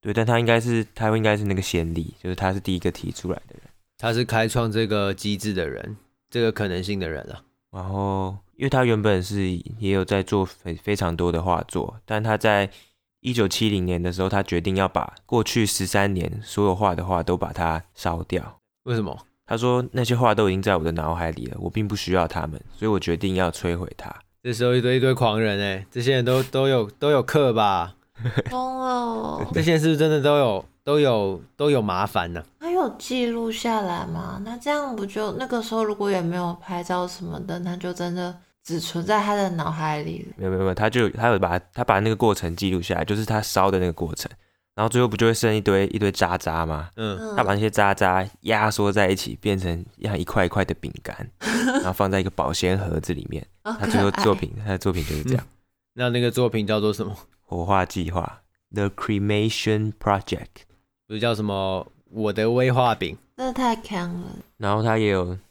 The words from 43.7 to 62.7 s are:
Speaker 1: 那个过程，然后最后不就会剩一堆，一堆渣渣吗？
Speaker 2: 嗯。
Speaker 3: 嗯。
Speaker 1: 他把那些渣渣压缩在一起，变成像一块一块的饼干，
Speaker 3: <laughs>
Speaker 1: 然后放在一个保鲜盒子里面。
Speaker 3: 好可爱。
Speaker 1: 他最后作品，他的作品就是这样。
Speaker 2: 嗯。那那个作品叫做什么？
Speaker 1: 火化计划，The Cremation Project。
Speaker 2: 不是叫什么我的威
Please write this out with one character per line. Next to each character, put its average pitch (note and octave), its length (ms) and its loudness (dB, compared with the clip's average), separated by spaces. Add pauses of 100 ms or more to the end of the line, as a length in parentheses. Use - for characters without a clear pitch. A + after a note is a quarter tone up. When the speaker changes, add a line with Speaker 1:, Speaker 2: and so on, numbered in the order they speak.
Speaker 1:
那 F#2 60 2
个 F2 80 0
过 E2 220 -4
程， - 160 -10 (440)
然 G#2+ 100 0
后 A#2 40 2
最 A#2+ 120 4
后 B2 60 6
不 G#2+ 100 0
就 A2+ 100 4
会 A2+ 80 6
剩 A2 200 2
一 A2 60 2
堆， G2 280 4
一 - 100 -2
堆 G2+ 120 4
渣 F2+ 280 2
渣 E2 260 -2
吗？ D#2+ 320 -4
Speaker 2:
嗯。 G#2+ 220 -6
Speaker 3:
嗯。 - 180 -6
Speaker 1:
他 B2 80 2
把 G2 80 2
那 G2+ 80 2
些 A2 80 2
渣 G2+ 240 4
渣 F#2 340 2 (160)
压 G#2+ 280 2
缩 G2+ 200 2
在 G2 200 4
一 G2 60 2
起， A2 240 -8
变 G2+ 180 0
成 F2 260 -4 (160)
像 G#2 180 -2
一 F2+ 60 -2
块 F#2 220 2
一 - 20 2
块 G2 160 0
的 - 100 -6
饼 - 160 -10 (120)
干， - 260 -10 (120)
Speaker 3:
<laughs> - 40 -12 (220)
Speaker 1:
然 C4 180 0
后 F#2 80 0
放 F#3+ 180 2
在 G2 80 2
一 F#2+ 40 0
个 F#2 80 -2
保 D2 200 -2
鲜 F#2 280 0
盒 E2+ 220 -2
子 - 120 -4
里 - 160 -6
面。 - 180 -8 (180)
Speaker 3:
好 G#3+ 80 -6
可 A3+ 60 -8
爱。 - 20 -6
Speaker 1:
他 A3 120 -2
最 - 80 4
后 G2+ 100 4 (120)
作 G#2+ 120 4
品， - 160 -6 (140)
他 G#2+ 60 -4
的 F#2+ 80 0
作 G2 120 0
品 E2+ 140 -2
就 D#2 100 -4
是 D2+ 100 -4
这 B2+ 100 0
样。 B2 100 -2
Speaker 2:
嗯。 - 80 -20 (420)
那 B2 140 -2
那 A#2+ 120 0
个 A#2+ 100 2
作 B2 180 2
品 G#2+ 180 0
叫 G#2+ 140 2
做 G#2+ 100 2
什 G2+ 140 -2
么？ G2 100 -6 (340)
Speaker 1:
火 F2 160 -4
化 F#2 220 4
计 E2+ 240 -4
划， E2+ 300 -6 (320)
The G2+ 160 0
Cremation G#2+ 1120 0
Project。 - 680 -2 (400)
Speaker 2:
不 G#2+ 80 -12
是 G#2+ 60 -4
叫 A#2 120 2
什 G#2+ 120 -2
么 F#2+ 420 -2 (240)
我 G#2+ 220 -2
的 A2 180 2
威 B2+ 220 4